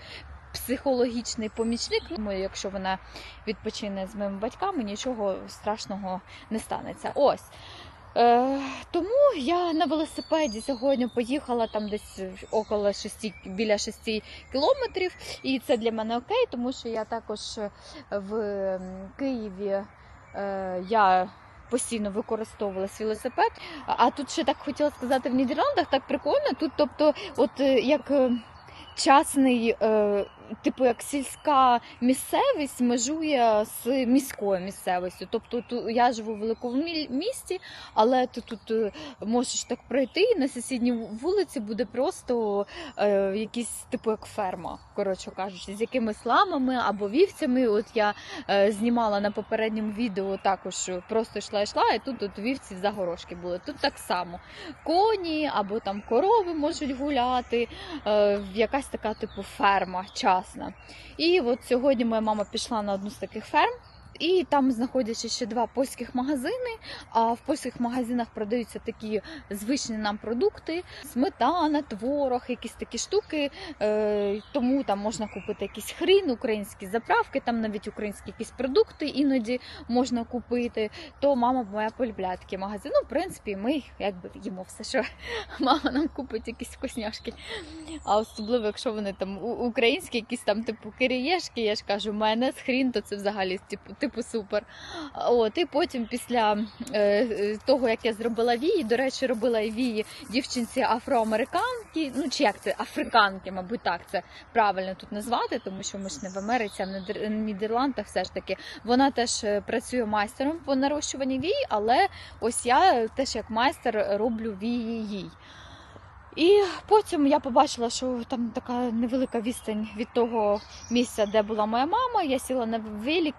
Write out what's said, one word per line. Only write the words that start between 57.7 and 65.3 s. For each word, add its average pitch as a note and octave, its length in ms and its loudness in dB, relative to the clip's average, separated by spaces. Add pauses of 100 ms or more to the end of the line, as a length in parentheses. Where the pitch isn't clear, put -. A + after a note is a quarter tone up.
е, G#3 320 4 (140)
якась A3+ 340 0
така, - 260 -6
типу, G3+ 300 -8
ферма F#3+ 720 0
частна. - 600 0 (440)
І E4+ 220 4
от B3 240 0
сьогодні B3+ 420 2
моя A3+ 160 2
мама G#3+ 300 0
пішла A3+ 300 -4
на G3+ 120 -2
одну G3 160 -4
з G3+ 60 -12
таких G#3+ 300 -10
ферм, F4 280 4 (460)
і F4 300 2
там C4+ 220 4
знаходяться A#3 560 -2
ще A#3 180 -4